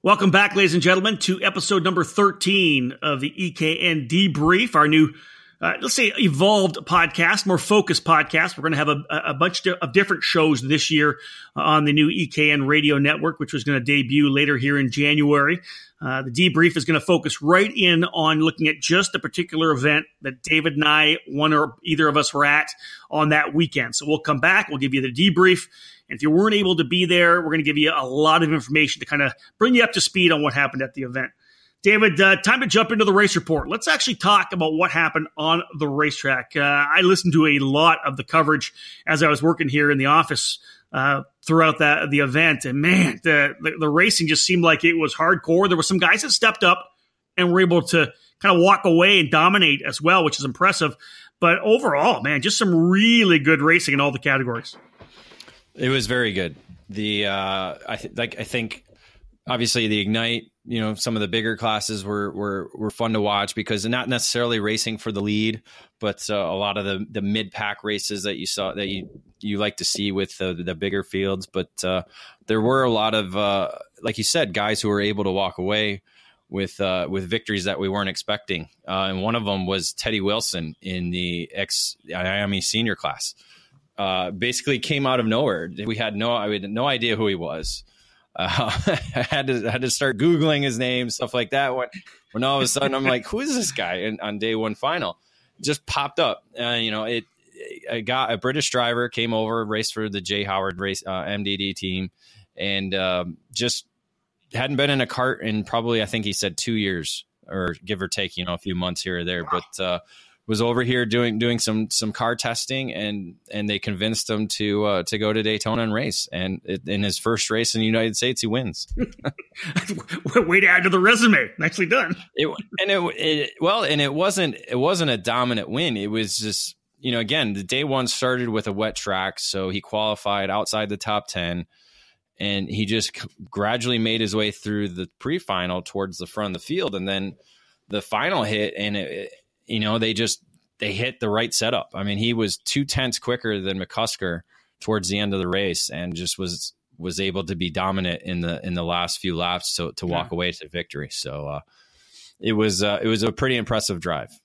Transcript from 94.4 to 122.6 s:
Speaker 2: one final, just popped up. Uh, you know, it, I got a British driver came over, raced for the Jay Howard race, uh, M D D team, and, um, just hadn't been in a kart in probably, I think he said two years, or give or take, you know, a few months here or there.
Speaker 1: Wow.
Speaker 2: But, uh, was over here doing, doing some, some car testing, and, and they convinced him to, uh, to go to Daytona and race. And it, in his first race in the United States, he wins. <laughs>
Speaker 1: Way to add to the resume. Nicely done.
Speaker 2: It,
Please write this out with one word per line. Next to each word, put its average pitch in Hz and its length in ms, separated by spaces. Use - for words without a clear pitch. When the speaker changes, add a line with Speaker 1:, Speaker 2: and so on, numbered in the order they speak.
Speaker 2:
one 110 200
final, 139 420
just 143 240
popped 143 340
up. 127 240
Uh, 120 140
you 113 160
know, 107 140
it, 117 200
I 117 100
got 123 300
a 117 60
British 131 320
driver 120 400
came 117 240
over, 110 320
raced 110 300
for 110 160
the 98 100
Jay 101 240
Howard 95 340
race, 95 280
uh, 95 140
M 101 220
D 101 140
D 98 160
team, 92 380
and, 98 400
um, 90 440
just - 360
hadn't 131 240
been 143 140
in 135 100
a 120 60
kart 127 340
in 107 240
probably, 117 380
I - 20
think 107 220
he 98 80
said 95 240
two 117 160
years, 95 500
or 87 340
give 95 200
or 90 60
take, - 280
you 90 80
know, 87 80
a 87 60
few 95 160
months 90 260
here 90 200
or 87 40
there. 87 200
Speaker 1:
Wow. 87 180
Speaker 2:
But, 95 40
uh, 90 180
was 110 140
over 120 220
here 123 200
doing, 113 360
doing 120 180
some, 110 320
some 104 220
car 113 240
testing, 127 580
and, 101 400
and 104 180
they 101 120
convinced 110 500
him 107 160
to, 104 380
uh, 98 180
to 104 160
go 107 140
to 110 100
Daytona 110 400
and 110 100
race. 110 380
And 92 320
it, 90 240
in 98 160
his 98 160
first 113 320
race 113 240
in 113 60
the 110 40
United 113 320
States, 123 260
he 113 40
wins. 113 460
<laughs> - 1400
Speaker 1:
Way 190 240
to 190 80
add 180 160
to 190 40
the 185 120
resume. 208 580
Nicely 156 260
done. 175 300
Speaker 2:
It, 156 100